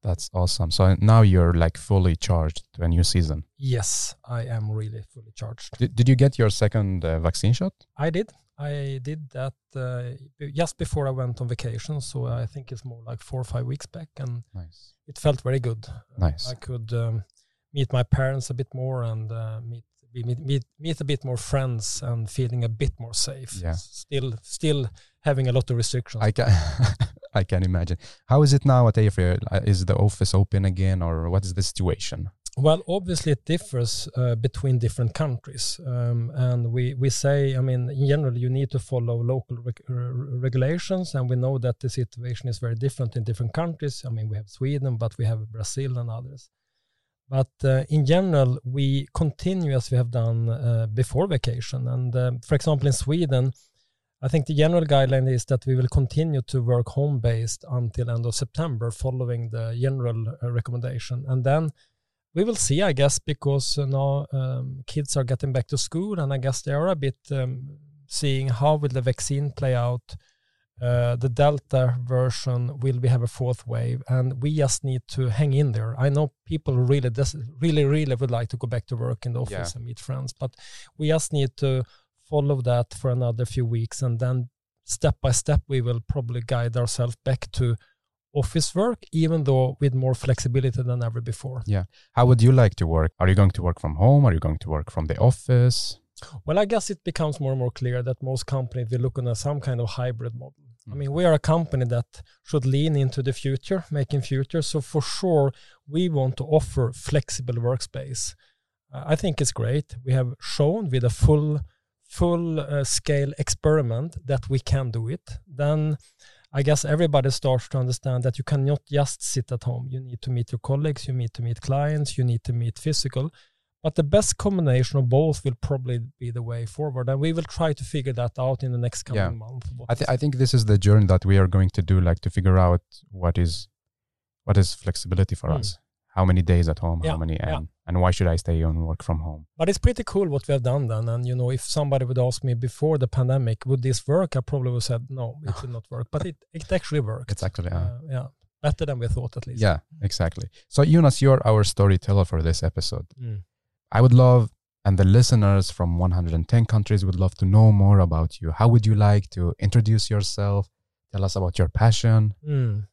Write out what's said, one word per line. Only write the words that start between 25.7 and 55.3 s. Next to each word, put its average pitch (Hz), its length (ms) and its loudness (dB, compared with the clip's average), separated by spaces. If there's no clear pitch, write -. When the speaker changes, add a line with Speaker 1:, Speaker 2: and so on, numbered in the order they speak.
Speaker 2:
of 123 60 0
restrictions. 117 460 -4
Speaker 1:
I 107 100 4
can, 120 200 4
<laughs> - 400 -4
I 98 100 2
can 92 180 0
imagine. 87 340 0
How 139 160 6
is 139 100 6
it 139 120 4
now 127 240 6
at 107 100 2
Afry? 95 400 2
Uh, 98 140 0
is 95 220 2
the 98 80 2
office - 400 2
open 98 300 2
again, 95 360 0
or 82 300 -2
what 95 140 0
is 92 100 -6
the 92 80 -2
situation? - 680 -2
Speaker 2:
Well, 156 320 4
obviously 175 420 -2
it 139 140 -2
differs, 127 720 -4
uh, 123 180 0
between 123 460 0
different 117 340 -2
countries. 131 720 -6
Um, 120 480 -2
and 123 380 0
we, 127 220 -2
we 135 140 0
say, 139 460 2
I 131 60 0
mean, 127 280 0
in 139 200 0
general, 139 280 2
you 123 140 -2
need 131 220 -2
to 131 80 -2
follow 117 420 -2
local 123 360 -4
reg-, 120 300 -10
r-, 127 60 -6
r-, 123 460 -6
regulations. 151 760 -2
And 127 160 -2
we 127 60 0
know 131 220 0
that 120 200 -2
the 131 100 -6
situation 120 600 -6
is 110 100 -6
very 117 160 -4
different 123 400 -4
in 120 80 -4
different 110 320 -4
countries. 156 500 -6
I 127 60 -8
mean, 110 180 -6
we 107 100 -6
have 107 100 -12
Sweden, 135 480 -4
but 113 220 -4
we 117 80 0
have 110 260 -2
Brazil 123 460 -6
and 117 120 -6
others. 127 400 -12
But, 135 220 0
uh, 135 280 2
in 151 140 4
general, 147 600 4
we 135 500 -2
continue 165 640 -2
as 123 160 -2
we 127 40 2
have 120 140 0
done, 113 380 0
uh, 113 440 0
before 127 360 0
vacation. 123 580 -2
And, 127 300 -2
um, 123 240 -2
for - 160 0
example, 143 320 2
in 135 40 4
Sweden, 135 600 0
I 135 60 -4
think 143 200 2
the 156 80 -2
general 160 300 4
guideline 131 480 2